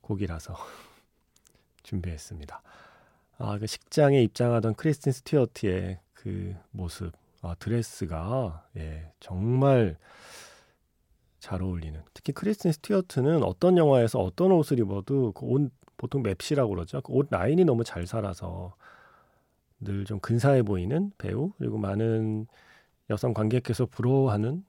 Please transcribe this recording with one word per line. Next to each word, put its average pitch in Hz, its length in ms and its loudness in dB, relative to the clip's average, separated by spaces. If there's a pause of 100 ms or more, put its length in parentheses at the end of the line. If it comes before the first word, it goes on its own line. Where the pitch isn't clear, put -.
곡이라서 85 540 -6
<laughs> - 1300 -20
준비했습니다. 82 800 -10 (760)
아, 104 220 -6
그 107 80 -6
식장에 139 560 4
입장하던 113 520 2
크리스틴 147 380 0
스튜어트의 95 880 0 (140)
그 95 400 -8 (160)
모습, 87 420 -8 (300)
아, 87 160 -6
드레스가, 98 1080 -4 (100)
예, 80 440 -10
정말 117 760 2 (1500)
잘 92 160 -6
어울리는. 80 400 -6 (140)
특히 - 180 -8
크리스틴 196 400 0
스튜어트는 160 680 0
어떤 135 340 4
영화에서 135 420 6
어떤 101 340 2
옷을 151 260 4
입어도 107 540 0
그 - 120 -12
옷, 135 260 2 (280)
보통 131 240 -4
맵시라고 110 480 0
그러죠. 90 320 -4
그 - 100 -10
옷 139 180 2
라인이 123 360 4
너무 117 180 2
잘 87 220 -6
살아서 90 680 -6 (1040)
늘 98 260 -4
좀 101 140 -6
근사해 127 420 4
보이는 110 560 -2
배우, 120 400 -4
그리고 110 180 -4
많은 110 680 0 (640)
여성 110 240 -2
관객께서 110 500 0
부러워하는 127 840 0